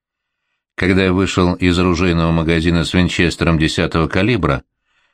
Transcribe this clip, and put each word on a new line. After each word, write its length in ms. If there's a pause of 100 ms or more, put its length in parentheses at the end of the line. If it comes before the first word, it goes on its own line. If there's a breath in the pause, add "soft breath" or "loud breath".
(760)
Когда 300
я 80
вышел 420
из 240
оружейного 540
магазина 520
с 80
винчестером 680
десятого 500
калибра, 540 (520)